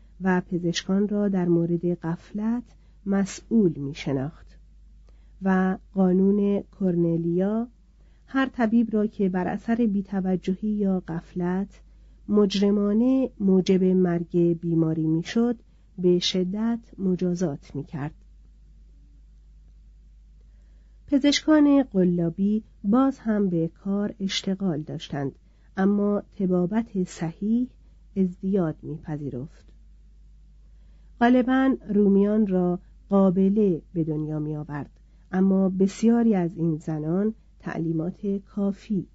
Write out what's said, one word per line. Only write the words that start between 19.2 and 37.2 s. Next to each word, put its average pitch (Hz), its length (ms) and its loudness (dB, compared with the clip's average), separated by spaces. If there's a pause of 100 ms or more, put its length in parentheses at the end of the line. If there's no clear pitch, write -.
پزشکان 285 760 4
قلابی 185 840 0 (200)
باز 262 340 2
هم 214 300 -2
به 165 200 0
کار 202 520 -6
اشتغال 190 600 -4
داشتند، 143 500 -8 (440)
اما 202 460 0 (160)
طبابت 185 640 -2
صحیح 214 640 -4 (480)
ازدیاد 185 680 -2
می‌پذیرفت. 147 840 -10 (1500)
غالباً 254 560 4 (120)
رومیان 202 580 4
را 180 320 0 (300)
قابله 196 760 2 (100)
به 165 120 -2
دنیا 156 340 -4
می‌آورد، 151 520 -8 (420)
اما 190 360 2
بسیاری 220 640 2
از 170 220 -2
این 160 200 0
زنان 165 580 -4 (260)